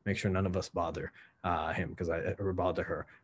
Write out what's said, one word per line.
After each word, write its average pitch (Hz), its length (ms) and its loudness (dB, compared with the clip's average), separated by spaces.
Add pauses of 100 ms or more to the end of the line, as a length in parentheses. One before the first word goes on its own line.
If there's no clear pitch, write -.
make 98 140 2
sure 101 120 2
none 92 160 4
of 90 100 0
us - 140 -2
bother, 85 420 -2 (320)
uh, 82 300 2
him, 85 200 -2
'cause 85 140 0
I, 85 300 0
or 95 160 0
bother 90 280 2
her. 76 240 -4 (180)